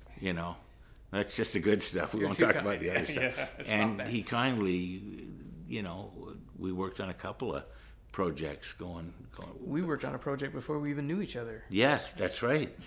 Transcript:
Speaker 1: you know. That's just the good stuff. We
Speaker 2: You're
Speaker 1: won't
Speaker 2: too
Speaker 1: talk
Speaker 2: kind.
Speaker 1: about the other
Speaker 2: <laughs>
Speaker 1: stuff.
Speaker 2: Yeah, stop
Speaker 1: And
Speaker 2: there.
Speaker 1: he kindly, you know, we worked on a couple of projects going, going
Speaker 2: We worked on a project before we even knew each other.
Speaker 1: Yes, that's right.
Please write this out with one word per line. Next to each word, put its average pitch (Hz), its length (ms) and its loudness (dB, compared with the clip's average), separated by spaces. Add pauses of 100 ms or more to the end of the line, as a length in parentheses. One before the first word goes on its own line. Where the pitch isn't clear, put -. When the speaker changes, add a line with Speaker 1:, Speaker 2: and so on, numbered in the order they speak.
(200)
Speaker 1:
you 95 120 0
know. 85 240 -4 (540)
That's 101 260 0
just - 180 4
the 104 60 4
good 101 220 6
stuff. 85 320 2
We 107 60 0
Speaker 2:
You're 101 80 4
Speaker 1:
won't 98 100 2
Speaker 2:
too - 80 10
Speaker 1:
talk - 80 8
Speaker 2:
kind. - 120 2
Speaker 1:
about 101 140 0
the 90 100 0
other - 160 2
Speaker 2:
<laughs> - 0 -
Speaker 1:
stuff. 127 300 0
Speaker 2:
Yeah, 135 100 -2 (160)
stop 113 60 -4
Speaker 1:
And 107 300 4
Speaker 2:
there. 127 80 -4
Speaker 1:
he 113 160 0
kindly, 98 800 2 (640)
you 113 160 -2
know, 95 300 -6 (460)
we 92 140 -2
worked 92 280 -2
on 98 80 -2
a 90 60 -6
couple 98 400 -4
of 69 100 -4 (480)
projects 78 600 -2
going, 85 400 -8 (240)
going - 140 -12 (100)
Speaker 2:
We 151 220 -2
worked 156 220 0
on 135 100 -4
a 131 40 -6
project 139 360 -2
before 151 240 -2
we 147 120 -2
even 143 180 -2
knew 175 120 0
each 175 160 -6
other. 113 320 -8
Speaker 1:
Yes, 120 440 4
that's - 320 2
right. 135 280 4 (140)